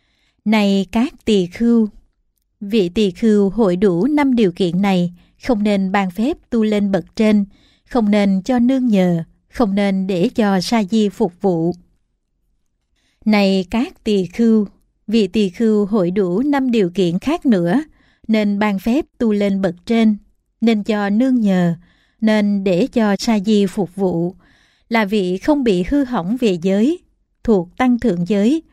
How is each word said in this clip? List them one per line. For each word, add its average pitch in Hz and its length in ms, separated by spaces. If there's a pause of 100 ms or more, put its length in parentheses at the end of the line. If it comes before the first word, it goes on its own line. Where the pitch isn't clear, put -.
(440)
Này 202 480
các 240 220 (100)
tỳ 190 220
khưu, 226 420 (720)
vị 202 280
tỳ 196 220
khưu 208 400
hội 196 260
đủ 185 300
năm 285 280
điều 208 180
kiện 180 300
này, 180 300 (340)
không 214 160
nên 202 300
ban 196 180
phép 240 260 (140)
tu 226 120
lên 208 300
bậc 175 240
trên, 214 280 (400)
không 214 260
nên 202 320
cho 247 160
nương 254 280
nhờ, 180 360 (260)
không 202 260
nên 196 320
để 190 280
cho 202 260
sa 220 240
di 214 240
phục 185 320
vụ. 170 340 (1500)
Này 196 460
các 262 340
tỳ 202 220
khưu, 220 400 (400)
vị 208 200
tỳ 202 220
khưu 208 380
hội 185 240
đủ 185 320
năm 277 280
điều 214 200
kiện 175 280
khác 311 280
nữa, 202 380 (440)
nên 208 300
ban 202 200
phép 233 260 (140)
tu 226 140
lên 202 300
bậc 175 120 (120)
trên, 226 300 (440)
nên 220 220
cho 208 280
nương 247 300
nhờ, 180 340 (460)
nên 208 440
để 185 220
cho 208 320
sa 220 200
di 202 280
phục 185 280
vụ, 180 400 (540)
là 226 160
vị 190 340
không 294 260
bị 180 240
hư 285 160
hỏng 226 360
về 190 220
giới, 208 360 (460)
thuộc 185 320
tăng 247 240
thượng 175 280
giới, 220 340 (100)